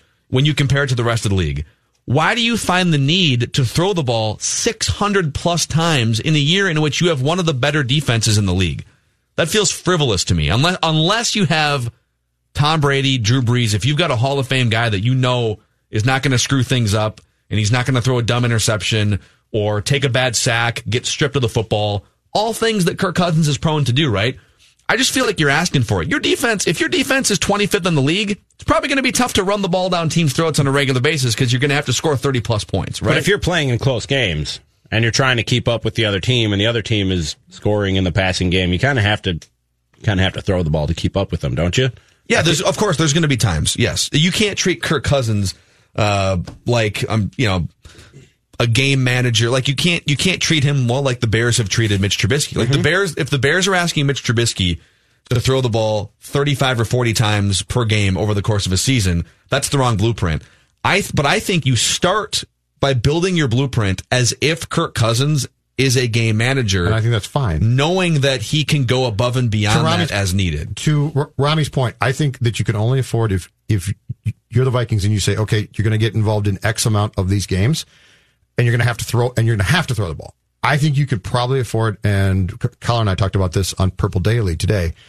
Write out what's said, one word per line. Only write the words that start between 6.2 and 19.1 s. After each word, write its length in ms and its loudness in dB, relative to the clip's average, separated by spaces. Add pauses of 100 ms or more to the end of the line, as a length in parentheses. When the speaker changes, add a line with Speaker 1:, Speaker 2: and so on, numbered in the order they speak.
Speaker 1:
a 60 4
year 280 2
in 120 0
which 200 0
you 100 4
have 120 0
one 160 2
of 80 -2
the 80 0
better 300 0
defenses 540 0
in 80 2
the 60 0
league? 320 -2 (520)
That 120 0
feels 220 2
frivolous 540 0
to 100 0
me. 140 2
Unless, 340 2
unless 540 0
you 80 2
have 480 0 (640)
Tom 260 2
Brady, 380 2
Drew 220 2
Brees, 320 0
if 120 -2
you've 120 0
got 140 0
a 60 0
Hall 240 0
of 80 -6
Fame 200 0
guy 200 0
that 160 -2
you 100 2
know 460 0 (320)
is 120 -2
not 200 2
gonna 140 2
screw 260 0
things 280 0
up, 280 -2 (280)
and 120 -2
he's 100 0
not 160 0
gonna 160 0
throw 160 0
a 60 0
dumb 200 0
interception 760 0 (320)